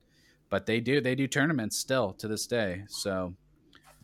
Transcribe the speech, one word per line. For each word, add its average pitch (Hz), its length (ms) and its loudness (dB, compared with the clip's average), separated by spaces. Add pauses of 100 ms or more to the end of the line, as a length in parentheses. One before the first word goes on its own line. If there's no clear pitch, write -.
(500)
but 98 180 0
they 113 120 2
do, 131 220 2
they 127 140 2
do 135 120 2
tournaments 139 500 0
still 120 360 0
to - 140 -8
this 107 180 -4
day. 101 420 -2
So 92 460 -4 (720)